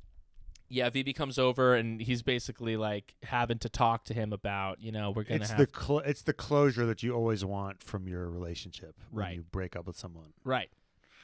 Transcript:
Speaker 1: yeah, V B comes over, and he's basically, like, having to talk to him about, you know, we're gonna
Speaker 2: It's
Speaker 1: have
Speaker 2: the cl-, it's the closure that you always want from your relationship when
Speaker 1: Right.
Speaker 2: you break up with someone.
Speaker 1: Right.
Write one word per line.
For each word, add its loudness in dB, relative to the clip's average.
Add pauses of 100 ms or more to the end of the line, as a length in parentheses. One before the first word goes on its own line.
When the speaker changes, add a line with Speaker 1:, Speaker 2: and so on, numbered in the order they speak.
(680)
Speaker 1:
yeah, 2
V 0
B -2
comes -2
over, 6
and 2
he's 0
basically, 0
like, -2 (100)
having 0
to -4
talk 2
to -8
him -2
about, -4
you -8
know, -2
we're -2
gonna -2
Speaker 2:
It's 0
Speaker 1:
have 2
Speaker 2:
the 8 (120)
cl-, 2
it's -2
the 0
closure 4
that -2
you 0
always 0
want -6
from -6
your -4
relationship -8 (140)
when -4
Speaker 1:
Right. -6
Speaker 2:
you -8
break -4
up -8
with -8
someone. -14 (120)
Speaker 1:
Right. 0 (540)